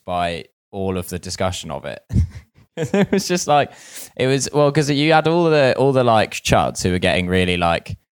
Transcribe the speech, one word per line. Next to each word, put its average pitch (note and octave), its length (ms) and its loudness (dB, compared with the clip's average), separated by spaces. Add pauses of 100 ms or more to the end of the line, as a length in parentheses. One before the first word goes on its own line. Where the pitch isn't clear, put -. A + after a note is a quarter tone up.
by F2 400 -4 (240)
all F#2+ 260 -4
of F2+ 140 -6
the F2+ 80 -8
discussion F2+ 520 -6
of C#2 140 -10
it. - 260 -12
<laughs> - 40 -4 (600)
It F#3+ 340 0
was G3 180 0
just F3+ 180 -2
like, D3 260 2 (440)
it E3 100 -2
was, C3+ 280 0
well, C#3+ 180 2
'cause C#3+ 160 0
you D3 240 2
had D#3 160 4
all E3 220 2
the, C#3+ 260 4
all C3+ 160 2
the, B2+ 120 2
like, A2 260 4
chuds D#2 520 0
who F#2 100 0
were F#2 60 0
getting F2+ 280 0
really, F2+ 320 0
like, E2+ 400 -2 (160)